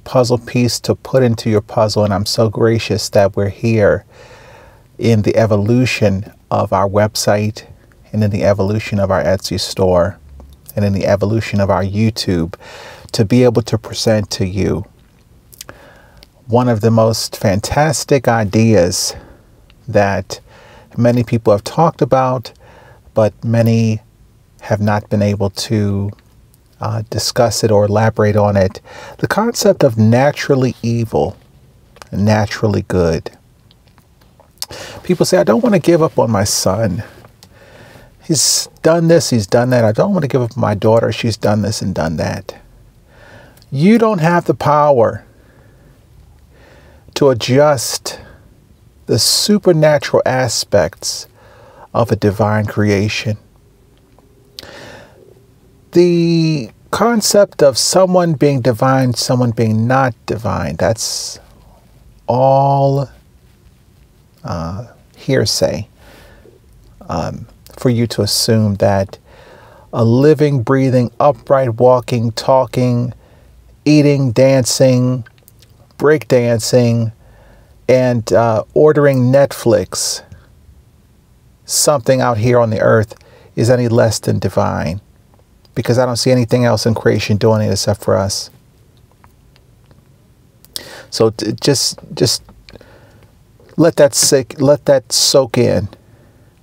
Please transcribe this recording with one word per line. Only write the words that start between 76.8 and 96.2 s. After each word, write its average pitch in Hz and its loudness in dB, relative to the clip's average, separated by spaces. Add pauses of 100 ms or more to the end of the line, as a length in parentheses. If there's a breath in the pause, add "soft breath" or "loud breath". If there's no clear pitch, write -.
and, 123 0
uh, 110 2
ordering 143 4
Netflix, 120 0 (1400 soft breath)
something 135 0
out 123 0
here 123 2
on 117 2
the 107 -2
earth, 113 2 (420 soft breath)
is 117 0
any 123 2
less 117 2
than 107 -2
divine, 95 -4 (720)
because 120 -2
I 127 2
don't 120 -4
see 127 0
anything 123 2
else 110 0
in 113 0
creation 110 0
doing 110 2
it 104 -2
except 104 -2
for 104 0
us. 98 -4 (2500 loud breath)
So 113 2
t-, 107 -6
just, - -2 (160)
just - -2 (1300 soft breath)
let 160 2
that 143 4
sick, - 0
let 143 2
that 135 0
soak - 0
in, 101 0 (760 soft breath)